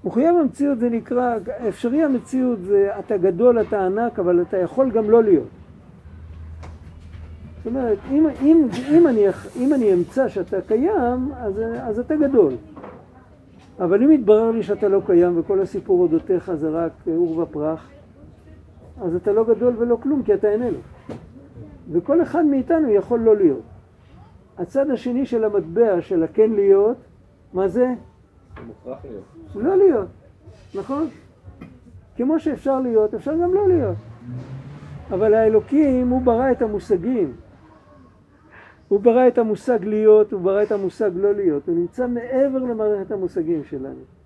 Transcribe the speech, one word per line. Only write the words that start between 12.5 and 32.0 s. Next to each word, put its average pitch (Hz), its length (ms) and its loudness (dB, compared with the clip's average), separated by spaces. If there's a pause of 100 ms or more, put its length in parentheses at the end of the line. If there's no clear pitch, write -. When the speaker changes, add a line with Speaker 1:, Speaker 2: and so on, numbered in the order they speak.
Speaker 1:
אבל 190 240 2
אם 294 80 6
יתברר 226 400 4
לי 226 120 -2
שאתה 202 240 -4
לא 196 180 2
קיים 175 340 4
וכל 196 220 -2
הסיפור 185 400 -2
אודותיך 170 520 -2
זה 156 160 -4
רק 165 220 -4 (140)
עור 165 320 -2
ופרח, 156 520 -6 (1120)
אז 170 140 -4
אתה 190 160 -2
לא 220 120 2
גדול 233 340 2
ולא 233 260 0
כלום, 277 200 -2
כי 214 100 0
אתה 202 160 0
איננו. 214 280 -2 (1120)
וכל 277 300 0
אחד 311 240 0
מאיתנו 277 440 0
יכול 208 300 0
לא 226 160 4
להיות. 156 280 0 (960)
הצד 269 320 -2
השני 247 360 -2
של 220 180 -2
המטבע 196 580 0
של 170 220 -2
הכן 220 280 2
להיות, 202 460 4 (560)
מה 190 140 0
זה? 240 200 0 (680)
Speaker 2:
הוא 117 100 -18
מוכרח 123 380 -16
להיות. 107 180 -16 (320)
Speaker 1:
לא 320 220 0
להיות, 285 300 4 (680)
נכון? 277 320 -4 (1080)